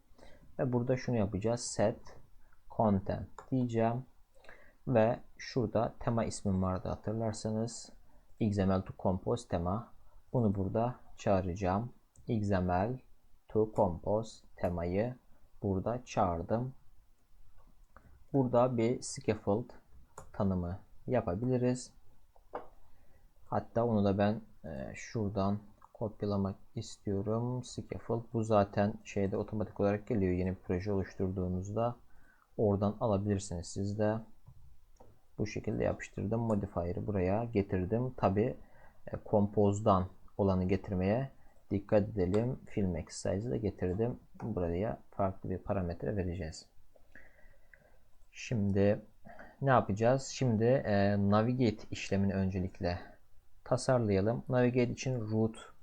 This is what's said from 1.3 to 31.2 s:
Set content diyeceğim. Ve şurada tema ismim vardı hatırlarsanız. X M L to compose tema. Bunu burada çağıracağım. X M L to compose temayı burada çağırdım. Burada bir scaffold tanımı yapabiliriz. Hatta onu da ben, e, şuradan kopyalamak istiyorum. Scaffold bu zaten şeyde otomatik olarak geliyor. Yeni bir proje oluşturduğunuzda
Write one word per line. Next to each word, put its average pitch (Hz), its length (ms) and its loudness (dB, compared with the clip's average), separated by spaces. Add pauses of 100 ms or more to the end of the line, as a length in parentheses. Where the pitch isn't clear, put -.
Set - 560 -2 (520)
content 98 840 0
diyeceğim. 120 540 2 (840)
Ve 117 320 6 (180)
şurada 117 640 0
tema 117 260 0
ismim 95 360 0
vardı 92 280 0
hatırlarsanız. 110 1000 -4 (500)
X 104 180 2
M 95 160 4
L 95 80 4
to - 180 -12
compose 107 480 -2
tema. 90 460 -2 (400)
Bunu 110 220 4
burada 110 400 0 (220)
çağıracağım. 98 760 0 (340)
X 107 220 0
M 90 240 2
L 113 260 0 (480)
to 110 280 2
compose 104 720 0 (100)
temayı 92 600 -2 (480)
burada 104 420 -2
çağırdım. 107 720 0 (1600)
Burada 123 440 4
bir 117 240 2
scaffold - 680 -2 (640)
tanımı 92 460 0 (280)
yapabiliriz. 123 840 0 (1500)
Hatta 117 400 -2
onu 107 200 4
da 98 120 4
ben, 104 240 2 (220)
e, 65 320 -10
şuradan 101 640 -2 (340)
kopyalamak 101 600 -2 (200)
istiyorum. 113 880 -4
Scaffold - 600 -6 (100)
bu 113 100 0
zaten 104 500 4 (100)
şeyde 98 340 -2
otomatik 104 420 -4
olarak 104 280 2
geliyor. 95 260 2
Yeni 90 180 0
bir 90 120 -8
proje 95 280 -2
oluşturduğunuzda 95 1040 -2 (600)